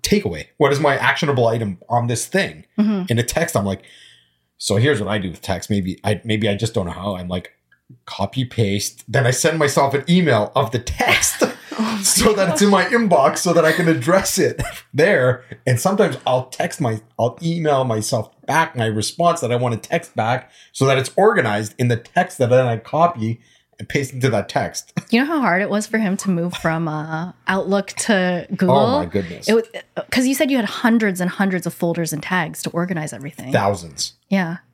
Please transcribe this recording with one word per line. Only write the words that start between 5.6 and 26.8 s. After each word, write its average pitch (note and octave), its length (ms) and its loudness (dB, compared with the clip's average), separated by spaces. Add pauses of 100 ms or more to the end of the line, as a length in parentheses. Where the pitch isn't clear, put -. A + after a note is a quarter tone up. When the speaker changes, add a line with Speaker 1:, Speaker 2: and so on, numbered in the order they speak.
Speaker 1:
Maybe F#2+ 340 -2
I, G2 200 -2
maybe G#2+ 260 -2
I G2+ 60 0
just A2 180 -4
don't F#2+ 120 -2
know E2+ 60 -6
how. F#2+ 240 -8
I'm F2+ 120 -10
like, F2+ 260 -8 (520)
copy A#2+ 400 -6
paste. G2+ 600 -2
Then A#2+ 180 0
I B2+ 60 2
send D#3+ 260 0
myself C#3 360 2
an C#3+ 160 -2
email D3 460 4
of A#2+ 160 0
the B2 80 -2
text - 680 0
<laughs> - 60 -8 (240)
Speaker 2:
Oh A3 60 -2
my A3 200 -4
Speaker 1:
so - 300 4
that F#3+ 180 2
it's G3 100 0
in G#3 80 6
my F#3 160 4
inbox F3 540 4
so F3 140 0
that D#3+ 120 6
I D#3+ 60 4
can E3 160 2
address E3 500 2
it E3+ 240 0 (160)
<laughs> - 160 -20
there. C3 500 2 (220)
And B2 140 2
sometimes G3 380 2 (100)
I'll B2+ 180 0
text - 360 -6
my, A2 200 -2 (160)
I'll A#2+ 240 -2
email D#3 440 0
myself A2 440 -2 (160)
back D#3 300 0
my A#2 100 -2
response A2+ 560 0
that A#2 100 -2
I A#2+ 40 2
wanna A#2+ 220 -2
text - 380 -6
back A#2+ 360 -2 (220)
so C3+ 120 0
that C3+ 120 4
it's C3 180 -2
organized C3 600 2
in B2 100 2
the A#2 100 2
text - 420 -4
that A#2+ 100 2
then B2+ 180 6
I A2+ 100 -2
copy A#2+ 640 -2 (400)
and G2+ 100 -14
paste C#3+ 240 -4
into B2+ 160 0
that G#2 200 0
text. - 480 -6
<laughs> - 140 -8
Speaker 2:
You A3+ 80 4
know C#4 60 2
how D#4 160 0
hard F#3 200 2
it G3+ 80 -2
was G#3 180 -2
for A3 100 -2
him G3 200 0
to - 120 -4
move F3 260 -2
from, E3 320 -2